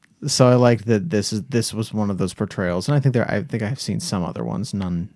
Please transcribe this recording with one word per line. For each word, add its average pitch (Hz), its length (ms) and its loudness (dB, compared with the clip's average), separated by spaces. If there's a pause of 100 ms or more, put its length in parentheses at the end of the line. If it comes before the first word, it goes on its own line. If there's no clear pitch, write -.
(280)
so 135 200 4
I 123 60 8
like 120 300 6
that 101 260 2
this 104 220 0
is, 107 120 -2
this 113 300 -2
was 110 180 -6
one 107 160 -2
of 98 100 -4
those 92 160 -2
portrayals, 92 540 -2
and 143 80 2
I 143 40 4
think 135 120 2
there, 117 160 2
I 104 140 -2
think 110 220 -6
I've 107 160 -4
seen - 180 -4
some 92 260 -4
other 65 200 -6
ones, 73 280 -6
none 90 440 -4